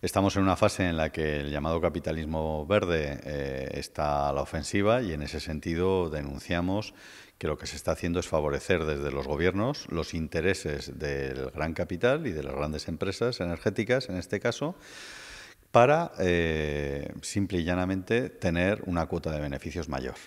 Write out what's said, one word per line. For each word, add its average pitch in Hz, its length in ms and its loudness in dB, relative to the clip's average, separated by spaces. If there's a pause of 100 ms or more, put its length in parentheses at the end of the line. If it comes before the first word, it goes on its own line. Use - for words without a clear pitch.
Estamos 98 340 4
en 98 60 4
una 95 140 6
fase 101 300 4
en 82 120 2
la 78 120 2
que 76 300 0
el 71 100 -2
llamado 78 300 0
capitalismo 80 840 -2
verde, 82 580 2
eh, 67 480 -4
está 73 560 0
a 69 60 0
la 69 80 0
ofensiva 101 580 2
y 92 140 -2
en 73 80 -4
ese 71 180 -6
sentido 87 720 0
denunciamos 87 800 -2 (460)
que - 80 -6
lo 76 100 0
que - 100 -12
se 76 100 -8
está 85 160 0
haciendo 87 280 0
es - 80 -6
favorecer 78 560 2
desde 73 260 -2
los 67 160 -4
gobiernos 92 600 0
los 82 240 -4
intereses 80 840 -2
del 67 520 -4
gran 80 220 -4
capital 127 540 0
y 101 60 -4
de 76 100 -4
las 67 120 -6
grandes 76 340 -4
empresas 95 520 -2
energéticas, 101 720 0
en 92 80 -4
este 98 200 -4
caso, 143 380 -2 (1000)
para, 147 420 6
eh, 76 1000 2
simple 92 380 -2
y 82 60 0
llanamente, 92 680 0
tener 90 560 2
una 87 180 2
cuota 82 260 -2
de 78 120 -2
beneficios 73 480 -6
mayor. 65 240 -4 (120)